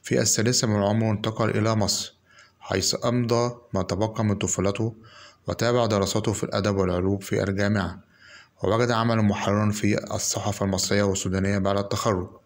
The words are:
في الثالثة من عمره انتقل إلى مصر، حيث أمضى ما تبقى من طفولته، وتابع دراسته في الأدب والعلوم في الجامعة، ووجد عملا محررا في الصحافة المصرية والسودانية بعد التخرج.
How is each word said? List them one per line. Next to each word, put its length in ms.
في 180
الثالثة 460
من 160
عمره 280
انتقل 380
إلى 260
مصر، 400
حيث 360
أمضى 500
ما 80
تبقى 440
من 100
طفولته، 600
وتابع 380
دراسته 480
في 100
الأدب 340
والعلوم 400
في 260
الجامعة، 560
ووجد 280
عملا 300
محررا 500
في 440
الصحافة 500
المصرية 380
والسودانية 540
بعد 200
التخرج. 520